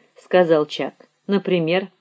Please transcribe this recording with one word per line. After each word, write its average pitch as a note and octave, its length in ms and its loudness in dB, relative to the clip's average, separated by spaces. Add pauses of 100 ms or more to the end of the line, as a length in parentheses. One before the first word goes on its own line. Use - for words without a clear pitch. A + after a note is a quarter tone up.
(160)
сказал D#3+ 500 2
Чак. - 280 -10 (320)
Например, F#3 640 -2 (120)